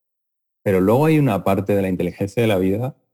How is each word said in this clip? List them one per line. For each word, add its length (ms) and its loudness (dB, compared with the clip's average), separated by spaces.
Pero 180 0
luego 240 2
hay 140 4
una 240 0
parte 320 0
de 60 0
la 80 -2
inteligencia 520 -4
de 60 2
la 100 0
vida 380 -2